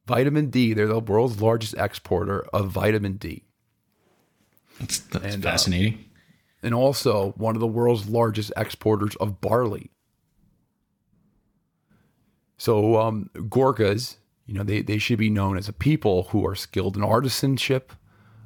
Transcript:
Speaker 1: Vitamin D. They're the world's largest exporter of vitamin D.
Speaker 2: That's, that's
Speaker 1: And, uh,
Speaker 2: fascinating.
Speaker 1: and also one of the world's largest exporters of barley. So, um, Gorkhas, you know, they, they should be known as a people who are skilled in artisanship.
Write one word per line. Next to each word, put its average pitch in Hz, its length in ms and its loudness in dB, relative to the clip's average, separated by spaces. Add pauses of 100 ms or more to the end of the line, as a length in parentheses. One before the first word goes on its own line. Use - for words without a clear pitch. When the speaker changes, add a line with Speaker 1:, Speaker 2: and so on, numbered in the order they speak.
Speaker 1:
Vitamin 143 440 2
D. 120 220 2
They're 104 160 2
the 110 120 0
world's 110 400 2
largest 110 360 0
exporter 95 760 -2
of 98 180 0
vitamin 101 480 0
D. - 260 -10 (1400)
Speaker 2:
That's, - 200 -6
that's - 360 -6
Speaker 1:
And, 98 100 -6
uh, - 40 0
Speaker 2:
fascinating. 98 540 0 (580)
Speaker 1:
and 120 120 -2
also 117 640 2
one 110 180 0
of 110 60 -2
the 113 60 2
world's 113 420 2
largest 107 480 0
exporters 104 600 0
of 101 240 -4
barley. 110 500 -2 (2750)
So, 110 440 2
um, 107 340 -4
Gorkhas, 120 840 0 (300)
you 107 80 -10
know, 98 100 -4
they, 104 180 -2
they 107 160 -2
should 117 200 0
be 107 120 2
known 98 260 0
as 90 120 -6
a 104 40 -8
people 104 520 2
who - 220 0
are 98 100 -6
skilled 95 400 -4
in 101 60 -2
artisanship. 127 880 0 (560)